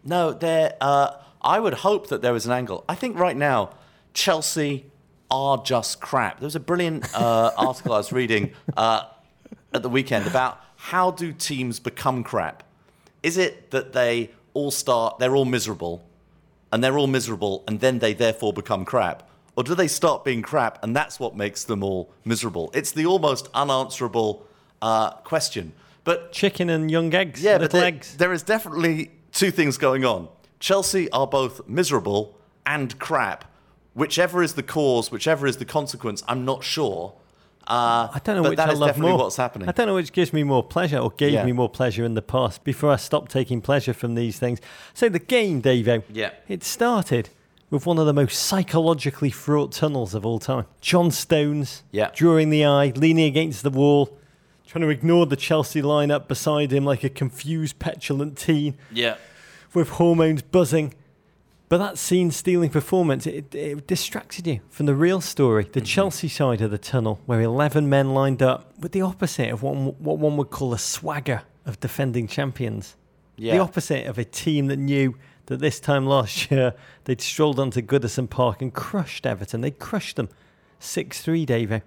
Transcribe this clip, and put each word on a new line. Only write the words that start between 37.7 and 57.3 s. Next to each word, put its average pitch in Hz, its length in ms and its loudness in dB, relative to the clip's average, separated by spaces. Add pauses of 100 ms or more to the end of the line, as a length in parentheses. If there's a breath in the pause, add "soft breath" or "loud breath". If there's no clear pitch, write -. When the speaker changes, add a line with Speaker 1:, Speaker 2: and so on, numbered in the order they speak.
Speaker 2:
I 139 100 -4
don't 214 120 0
know 180 80 0
Speaker 1:
but 143 60 4
Speaker 2:
which - 80 0
Speaker 1:
that 156 120 4
Speaker 2:
I 151 40 2
Speaker 1:
is 147 60 -2
Speaker 2:
love 147 100 4
Speaker 1:
definitely 151 220 2
Speaker 2:
more. 170 140 4
Speaker 1:
what's 95 120 -6
happening. 117 320 -4
Speaker 2:
I - 20 -2
don't 240 160 2
know 202 80 0
which 175 160 -2
gives 175 220 2
me 151 100 2
more 135 200 4
pleasure 165 340 -2
or 120 140 0
gave 143 220 2
Speaker 1:
Yeah. 104 120 2
Speaker 2:
me 123 60 2
more 123 180 2
pleasure 117 340 -2
in 117 120 -2
the 110 60 -2
past 123 420 -2
before 147 280 0
I 139 40 6
stopped - 360 -4
taking 123 300 -2
pleasure 135 320 0
from 117 220 -4
these 117 240 -2
things. 120 200 -2 (360 loud breath)
So 240 120 2
the 175 120 0
game, 208 420 0
Davo, 120 400 4 (100)
Speaker 1:
Yeah. 107 200 -4 (160)
Speaker 2:
it 190 160 -8
started 208 640 0 (400)
with 143 160 -4
one 165 140 2
of 156 80 4
the 147 60 4
most 139 260 2
psychologically 160 880 0
fraught 147 420 0
tunnels 127 440 -2
of 101 100 -6
all 113 140 0
time. 131 260 -4 (160)
John 175 300 4
Stones, 147 800 0
Speaker 1:
Yeah. 104 240 0
Speaker 2:
drawing 160 340 6
the 151 160 4
eye, 143 300 6
leaning 160 300 6
against 147 360 0
the 139 80 0
wall, 143 480 4 (480 soft breath)
trying - 160 -6
to 160 80 2
ignore 165 380 4
the 135 80 2
Chelsea 156 480 0
lineup 147 440 2
beside 147 460 0
him 139 120 2
like 139 180 0
a 139 60 -2
confused, 151 680 -6